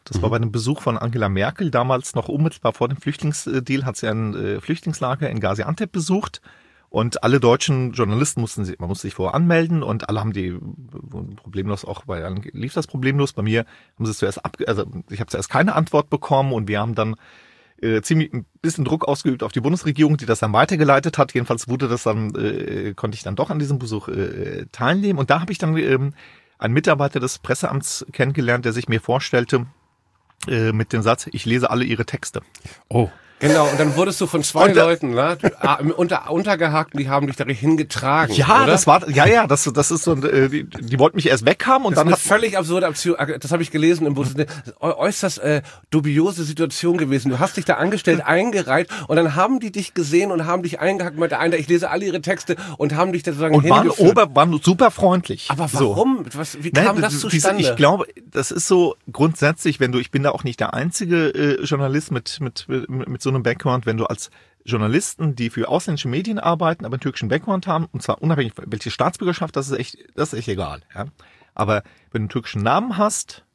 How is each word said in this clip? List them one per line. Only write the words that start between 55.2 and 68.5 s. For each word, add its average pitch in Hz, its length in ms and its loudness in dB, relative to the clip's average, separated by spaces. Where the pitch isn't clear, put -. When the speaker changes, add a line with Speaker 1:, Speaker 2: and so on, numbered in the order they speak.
Speaker 3:
Aber 160 160 -2
Speaker 1:
So. 127 240 2
Speaker 3:
warum? 220 420 2
Was, 147 300 -8
wie 170 80 -6
Speaker 1:
Ne, 151 120 4
Speaker 3:
kam 214 160 2
das - 140 2
Speaker 1:
das, 143 80 -2
Speaker 3:
zustande? 190 380 2
Speaker 1:
diese, 143 100 4
ich 120 60 2
glaube, 185 320 4
das - 180 -2
ist - 180 -4
so 175 280 4
grundsätzlich, 156 680 0
wenn 127 120 2
du, 123 80 2
ich 123 100 -6
bin 139 140 0
da 143 80 2
auch - 120 -4
nicht 123 160 -6
der 110 140 -2
einzige, 170 540 0
äh, 143 380 0
Journalist 139 460 -2
mit, - 300 -6
mit, - 260 -8
mit, 127 220 -4
mit 127 140 -8
so - 60 -4
einem 131 160 0
Background, 120 420 0
wenn 110 120 0
du 117 80 0
als - 240 -6
Journalisten, 120 720 -2
die 117 140 -4
für 113 180 -4
ausländische 156 400 -2
Medien 190 320 -4
arbeiten, 170 460 -2
aber 117 80 -8
einen 131 80 -6
türkischen 127 260 -4
Background 185 400 -2
haben, 165 240 -2
und 123 100 -8
zwar - 200 -4
unabhängig, 143 320 0